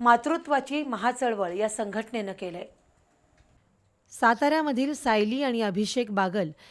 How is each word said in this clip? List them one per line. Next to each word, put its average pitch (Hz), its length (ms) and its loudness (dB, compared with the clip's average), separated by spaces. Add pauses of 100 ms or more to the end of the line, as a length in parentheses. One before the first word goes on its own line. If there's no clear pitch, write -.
मातृत्वाची 277 840 2
महाचळवळ 226 720 -2
या 208 160 -2
संघटनेनं 214 640 -6
केलंय. 180 320 -10 (1600)
साताऱ्यामधील 285 720 2
सायली 220 480 0
आणि 240 180 0
अभिषेक 214 500 -2
बागल 190 400 0 (200)